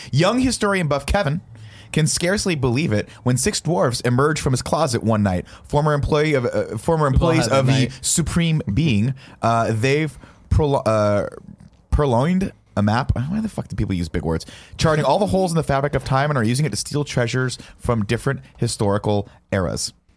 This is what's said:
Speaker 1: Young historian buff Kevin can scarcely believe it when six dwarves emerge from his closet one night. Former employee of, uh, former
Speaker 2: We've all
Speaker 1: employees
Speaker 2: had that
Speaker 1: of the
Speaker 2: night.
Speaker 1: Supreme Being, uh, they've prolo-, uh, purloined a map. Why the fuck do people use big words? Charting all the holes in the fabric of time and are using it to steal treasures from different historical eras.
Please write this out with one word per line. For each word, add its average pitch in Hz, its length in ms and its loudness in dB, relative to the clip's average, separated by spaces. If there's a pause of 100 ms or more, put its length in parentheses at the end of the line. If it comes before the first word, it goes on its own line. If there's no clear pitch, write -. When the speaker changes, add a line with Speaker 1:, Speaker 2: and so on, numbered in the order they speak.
(120)
Speaker 1:
Young 180 280 2
historian 202 480 0
buff 139 160 -2
Kevin 180 380 0 (500)
can 156 140 2
scarcely 190 480 0
believe 131 360 0
it 104 160 0 (160)
when 123 140 2
six 208 240 -2
dwarves 156 460 0
emerge 139 340 2
from 135 140 0
his 123 80 -2
closet 143 420 0
one 107 180 2
night. 92 220 0 (200)
Former 151 280 2
employee 147 400 2
of, 127 140 2
uh, 101 320 -2
former 156 320 2
Speaker 2:
We've 127 120 2
all - 60 2
Speaker 1:
employees 165 200 2
Speaker 2:
had 131 40 0
that 135 80 4
Speaker 1:
of 135 60 2
the 131 60 4
Speaker 2:
night. 131 280 2
Speaker 1:
Supreme 165 600 0 (100)
Being, 117 400 2 (300)
uh, 113 360 2
they've 143 400 0 (300)
prolo-, 143 380 2
uh, 104 400 2 (640)
purloined 151 640 2 (240)
a 101 60 0
map. 113 320 0
Why 160 260 -2
the 220 80 -4
fuck - 200 -8
do - 80 -10
people 101 180 -2
use 87 140 -2
big 87 140 -4
words? 82 240 -2 (320)
Charting 156 260 2
all 143 140 2
the 202 80 2
holes 185 260 0
in 165 40 0
the 156 60 0
fabric 143 320 0
of 135 100 -2
time 135 260 0
and 143 80 0
are 117 60 0
using 123 200 0
it 156 60 -2
to - 60 -8
steal - 280 -4
treasures 127 540 -2 (180)
from 113 280 -2
different 131 360 -2 (160)
historical 104 720 -2 (240)
eras. 87 400 -2 (240)